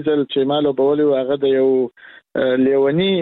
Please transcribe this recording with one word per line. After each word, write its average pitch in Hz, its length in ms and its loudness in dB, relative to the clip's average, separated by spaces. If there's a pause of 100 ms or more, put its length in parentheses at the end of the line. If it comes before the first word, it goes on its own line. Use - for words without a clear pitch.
ځل 151 120 0 (120)
چې 135 180 -2
ما 147 160 -2
لوبولی 143 380 0
و، 147 120 2
هغه 131 280 -2
د 135 100 2
یو، 131 160 2 (680)
اه، 131 200 0 (100)
لیوني، 139 560 0